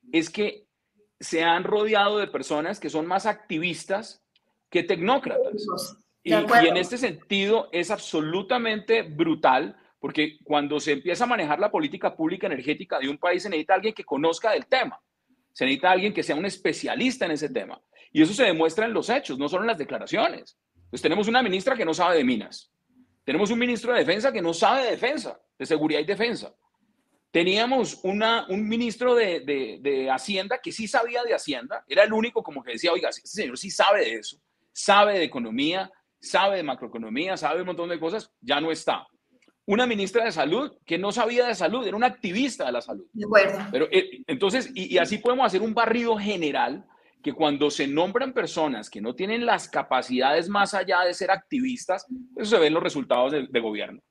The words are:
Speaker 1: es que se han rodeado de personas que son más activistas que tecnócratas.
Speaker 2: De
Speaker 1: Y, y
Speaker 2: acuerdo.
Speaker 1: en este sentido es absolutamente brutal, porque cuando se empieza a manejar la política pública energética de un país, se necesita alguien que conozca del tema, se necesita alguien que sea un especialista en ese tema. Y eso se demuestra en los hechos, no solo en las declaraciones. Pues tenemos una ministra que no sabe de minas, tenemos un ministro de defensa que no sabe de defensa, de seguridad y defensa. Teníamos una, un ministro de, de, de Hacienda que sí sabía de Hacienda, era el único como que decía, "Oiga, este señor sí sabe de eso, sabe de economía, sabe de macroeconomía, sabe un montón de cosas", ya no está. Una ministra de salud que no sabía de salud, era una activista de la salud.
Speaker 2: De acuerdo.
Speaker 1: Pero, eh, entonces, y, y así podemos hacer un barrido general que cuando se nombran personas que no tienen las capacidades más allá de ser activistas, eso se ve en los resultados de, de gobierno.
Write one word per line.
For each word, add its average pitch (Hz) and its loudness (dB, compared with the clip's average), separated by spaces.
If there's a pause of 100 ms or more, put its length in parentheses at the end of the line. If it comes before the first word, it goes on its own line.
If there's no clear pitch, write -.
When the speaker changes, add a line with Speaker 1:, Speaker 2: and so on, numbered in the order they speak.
(120)
Speaker 1:
es 165 0
que - -4 (540)
se 160 -2
han 170 2
rodeado 208 2
de 202 -2
personas 160 -4
que 156 -8
son 156 -2
más 190 -2
activistas 190 -6 (480)
que 175 2
tecnócratas. 208 0
Speaker 2:
De 208 -6 (640)
Speaker 1:
Y, - 0
y - 6
Speaker 2:
acuerdo. 220 6
Speaker 1:
en - 2
este 180 -2
sentido 202 0
es 170 -2
absolutamente 208 0
brutal, 156 2 (240)
porque 151 -2
cuando 147 0
se 147 -2
empieza 170 -2
a - -6
manejar 165 0
la 208 2
política 156 -2
pública 180 -4
energética 151 -4
de 135 -4
un 147 -6
país, 175 0
se 175 -8
necesita 156 0
alguien 202 0
que - -12
conozca 165 0
del 214 0
tema, 240 0 (540)
se - -2
necesita 139 2
alguien 185 2
que 156 -2
sea 147 -2
un 180 -2
especialista 180 -2
en 165 -4
ese 147 -4
tema. 113 -8 (320)
Y 156 6
eso 165 6
se 254 4
demuestra 165 2
en 233 -4
los 190 -2
hechos, 233 -2
no 143 -2
solo 185 0
en 226 0
las 220 0
declaraciones. 135 -4 (320)
Pues - -10
tenemos 190 2
una 247 4
ministra 196 0
que 226 -2
no 160 0
sabe 175 2
de 151 4
minas, 120 -4 (540)
tenemos 185 0
un 233 0
ministro 240 -2
de 233 4
defensa 202 2
que 202 -4
no 170 0
sabe 240 2
de 220 0
defensa, 220 -4 (200)
de 131 -8
seguridad 151 0
y 151 -2
defensa. 196 -4 (720)
Teníamos 202 2
una, 214 0
un 208 -2
ministro 240 0
de, 190 2
de, 135 -4
de 131 0
Hacienda 196 -2
que 170 -8
sí 220 -8
sabía 240 0
de 220 0
Hacienda, 131 -6
era 185 6
el 214 4
único 220 0
como 143 -12
que 123 -12
decía, 165 0
"Oiga, 131 0
este - -10
señor 143 -6
sí 190 -12
sabe 196 4
de 113 -4
eso, - -12 (340)
sabe 202 4
de 160 2
economía, 139 -4 (280)
sabe 190 2
de 170 -4
macroeconomía, 123 -6
sabe 160 -2
un 185 -4
montón 170 -6
de 165 -4
cosas", 170 -6 (100)
ya 143 0
no 160 -2
está. 135 -4 (640)
Una 220 4
ministra 220 0
de 220 -2
salud 160 0 (120)
que 170 -2
no 202 -2
sabía 240 2
de 240 -2
salud, 208 0
era 190 -4
una 233 2
activista 226 -2
de 127 -2
la 120 -2
salud. 104 -12
Speaker 2:
De 208 -8
acuerdo. 196 6 (120)
Speaker 1:
Pero, 143 2
eh, 185 2
entonces, 196 0
y, 185 -8
y 175 4
así 180 2
podemos 247 2
hacer 190 2
un 220 -2
barrido 233 2
general 156 -2 (340)
que 147 -4
cuando 147 2
se 147 -2
nombran 196 0
personas 151 -2
que 101 -12
no 120 -6
tienen 220 -4
las 208 0
capacidades 135 0
más 202 0
allá 185 0
de 180 0
ser 180 -4
activistas, 190 -2 (280)
eso 208 -4
se 220 6
ve 156 6
en 151 4
los 170 2
resultados 135 0
de, 139 -2
de 123 0
gobierno. 104 -6